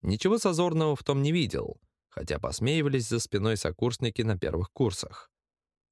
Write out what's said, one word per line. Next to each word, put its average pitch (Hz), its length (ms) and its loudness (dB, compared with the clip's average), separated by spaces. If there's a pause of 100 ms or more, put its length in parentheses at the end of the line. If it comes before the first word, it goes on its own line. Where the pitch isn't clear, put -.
Ничего 185 360 2
зазорного 160 580 2
в - 60 -12
том 139 200 2
не 151 100 2
видел, 78 480 -2 (280)
хотя - 300 -6
посмеивались 135 680 0
за 120 100 0
спиной 110 380 0
сокурсники 117 680 -2
на 110 160 2
первых 85 340 -2
курсах. - 580 -2 (600)